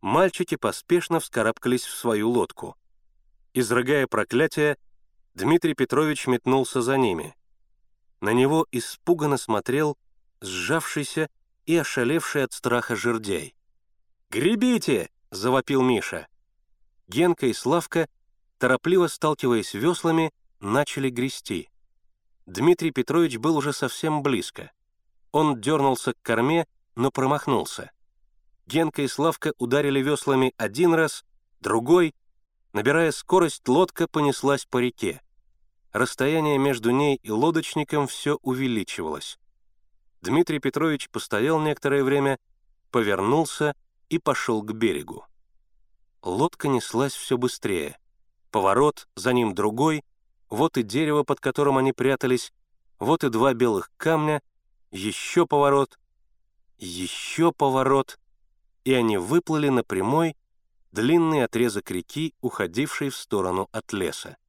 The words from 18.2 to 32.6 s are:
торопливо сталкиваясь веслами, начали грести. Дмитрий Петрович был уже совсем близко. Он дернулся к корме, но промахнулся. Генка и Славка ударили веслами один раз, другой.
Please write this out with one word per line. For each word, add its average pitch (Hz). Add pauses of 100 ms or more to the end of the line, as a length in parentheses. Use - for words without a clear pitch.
торопливо 165
сталкиваясь 131
веслами, 160 (260)
начали 135
грести. 120 (760)
Дмитрий 160
Петрович 139
был 151
уже 143
совсем 151
близко. - (600)
Он 147
дернулся 135
к -
корме, 135 (280)
но 131
промахнулся. 135 (760)
Генка 160
и 135
Славка 151
ударили 139
веслами 135
один 131
раз, 160 (360)
другой. 135 (580)